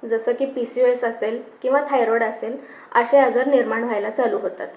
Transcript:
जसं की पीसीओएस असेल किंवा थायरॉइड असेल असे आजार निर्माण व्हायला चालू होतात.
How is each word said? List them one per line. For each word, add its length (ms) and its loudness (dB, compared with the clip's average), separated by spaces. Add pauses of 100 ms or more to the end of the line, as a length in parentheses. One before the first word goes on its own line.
जसं 280 -2
की 120 -2
पीसीओएस 580 0
असेल 380 -4 (200)
किंवा 280 2
थायरॉइड 340 2
असेल 340 -6 (380)
असे 220 4
आजार 300 4
निर्माण 360 2
व्हायला 260 -2
चालू 280 -2
होतात. 400 -8